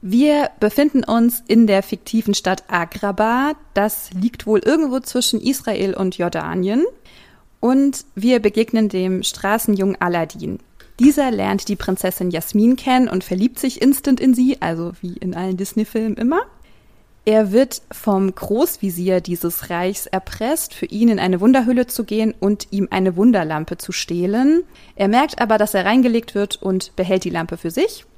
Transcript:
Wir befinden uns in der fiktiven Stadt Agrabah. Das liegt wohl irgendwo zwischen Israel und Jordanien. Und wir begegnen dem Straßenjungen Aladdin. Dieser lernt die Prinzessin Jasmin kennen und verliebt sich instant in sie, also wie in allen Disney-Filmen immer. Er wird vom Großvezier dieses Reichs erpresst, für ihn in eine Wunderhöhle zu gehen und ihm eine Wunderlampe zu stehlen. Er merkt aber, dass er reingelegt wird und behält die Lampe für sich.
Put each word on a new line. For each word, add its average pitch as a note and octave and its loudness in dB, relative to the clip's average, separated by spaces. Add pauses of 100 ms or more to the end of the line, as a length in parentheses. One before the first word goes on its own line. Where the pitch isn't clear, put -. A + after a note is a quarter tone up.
Wir C#4 2 (100)
befinden C4+ 2
uns A#3 0
in A3+ 6
der G3 2
fiktiven G#3+ -4
Stadt F#3+ -4
Agrabah. G#3 -2 (220)
Das G#3 -2
liegt F#3 -4
wohl G#3 4
irgendwo C4+ 0
zwischen B3 -2
Israel G#3 -2
und F#3 -2
Jordanien. F3+ -2 (760)
Und C4+ 2 (100)
wir A#3 2
begegnen A3 0
dem F#3 -2
Straßenjungen G3 0
Aladdin. E3+ -4 (400)
Dieser C4+ 4
lernt G3 -2
die G3+ -2
Prinzessin F#3 -4
Jasmin G#3+ 2
kennen B3+ 2
und F#3 -2
verliebt F#3+ -2
sich - -4
instant C4+ 2
in C4 4
sie, B3+ 2
also E3+ -4 (100)
wie F3 -10
in F3+ -6
allen F#3 -4
Disney-Filmen G#3+ -4
immer. C#4+ 0 (840)
Er G#3+ 4
wird C4 2 (100)
vom F#3+ 0
Großvezier F#3+ -2
dieses F3 -6
Reichs F3+ -4
erpresst, - -4
für - -8
ihn A3+ 2
in G#3 2
eine F#3 0
Wunderhöhle B3 4
zu A#3+ -6
gehen A3 0
und G3+ -2
ihm G3 -2
eine F#3 0
Wunderlampe E3+ 2
zu - -12
stehlen. A3+ 0 (340)
Er G3 0
merkt B3+ 2
aber, A3 2
dass G#3 0
er F#3 0
reingelegt A#3 2
wird G3+ -4
und F#3+ -4
behält F#3 0
die F3+ -4
Lampe E3+ -6
für E3+ -6
sich. F4 -4 (120)